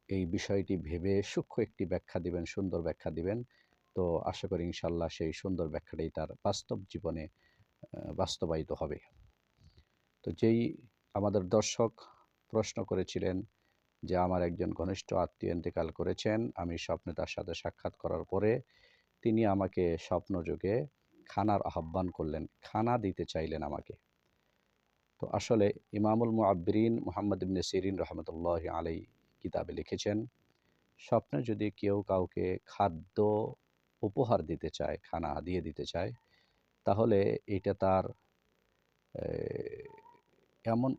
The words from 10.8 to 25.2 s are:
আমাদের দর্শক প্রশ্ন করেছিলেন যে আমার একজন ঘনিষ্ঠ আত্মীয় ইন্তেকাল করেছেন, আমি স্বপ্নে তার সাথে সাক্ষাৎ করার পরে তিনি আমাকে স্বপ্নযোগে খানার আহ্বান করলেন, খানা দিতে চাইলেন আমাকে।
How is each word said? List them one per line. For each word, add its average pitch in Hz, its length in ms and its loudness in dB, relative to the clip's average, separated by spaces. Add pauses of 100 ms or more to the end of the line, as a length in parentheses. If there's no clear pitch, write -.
আমাদের 101 340 2
দর্শক 110 440 4 (600)
প্রশ্ন 110 320 0
করেছিলেন 92 520 0 (680)
যে 92 140 -2
আমার 90 260 4
একজন 87 300 0
ঘনিষ্ঠ 92 420 -4
আত্মীয় 90 380 0
ইন্তেকাল 85 380 -2
করেছেন, 98 480 0 (180)
আমি 87 220 -4
স্বপ্নে 87 360 -4
তার 80 200 -4
সাথে 87 200 -6
সাক্ষাৎ - 420 -8
করার 85 280 -4
পরে 98 260 2 (720)
তিনি 113 240 4
আমাকে 95 380 2 (140)
স্বপ্নযোগে 87 760 -2 (520)
খানার 101 360 2
আহ্বান 85 480 -2
করলেন, 78 320 -4 (200)
খানা 117 360 0
দিতে 95 260 -2
চাইলেন 80 380 -4
আমাকে। 71 320 -6 (1300)